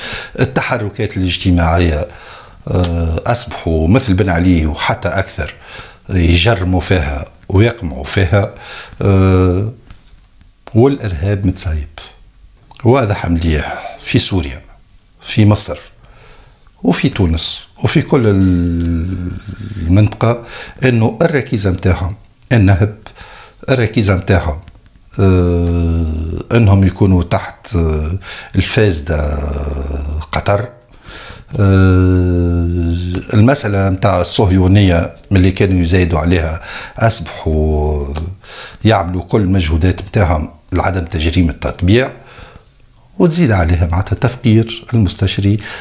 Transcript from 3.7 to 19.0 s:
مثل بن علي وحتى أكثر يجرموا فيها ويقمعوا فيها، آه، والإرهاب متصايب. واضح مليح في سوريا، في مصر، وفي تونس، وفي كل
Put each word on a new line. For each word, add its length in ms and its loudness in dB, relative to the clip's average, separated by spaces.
مثل 260 2
بن 140 0
علي 380 2
وحتى 420 -4
أكثر 460 -6
يجرموا 680 2
فيها 440 -2
ويقمعوا 560 0
فيها، 500 0
آه، 720 2
والإرهاب 720 0
متصايب. 420 -4
واضح 440 0
مليح 760 -2
في 140 0
سوريا، 440 -2
في 240 2
مصر، 320 0
وفي 260 0
تونس، 520 -2
وفي 180 2
كل 240 0